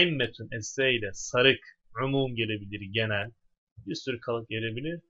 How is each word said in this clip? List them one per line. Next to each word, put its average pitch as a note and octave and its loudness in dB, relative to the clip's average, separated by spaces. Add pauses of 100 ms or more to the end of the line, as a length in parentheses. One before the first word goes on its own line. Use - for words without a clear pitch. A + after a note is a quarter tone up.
immetun, C3 2 (100)
esre C3 2
ile, G#2 -2
sarık, B2+ 4 (460)
umum C3+ 2
gelebilir, G#2 -4
genel. A2 0 (560)
Bir G2 -4
sürü A#2+ -4
kalıp A#2 -2
gelebilir. A2+ -4